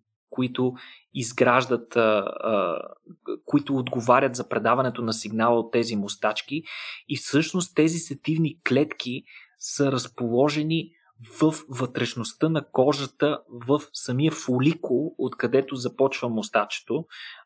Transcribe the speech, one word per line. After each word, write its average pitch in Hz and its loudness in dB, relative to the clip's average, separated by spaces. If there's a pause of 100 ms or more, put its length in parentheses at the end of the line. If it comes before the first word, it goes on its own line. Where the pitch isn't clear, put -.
(300)
които 127 -2 (420)
изграждат, 123 0
а, 120 4
а, 104 0 (640)
които - 0
отговарят 123 2
за 123 -8
предаването 120 0
на 113 -2
сигнала 113 0
от 113 -4
тези 117 0
мустачки. 107 -4 (460)
И 143 -4
всъщност 160 0
тези 160 4
сетивни 160 -2
клетки 131 -2 (360)
са 139 0
разположени 143 0 (500)
в 156 4 (140)
вътрешността 123 -2
на 156 0
кожата, 139 2 (280)
в 147 4 (120)
самия 143 0
фоликул, 135 0
откъдето 131 0
започва 127 0
мустачето, 113 -2 (420)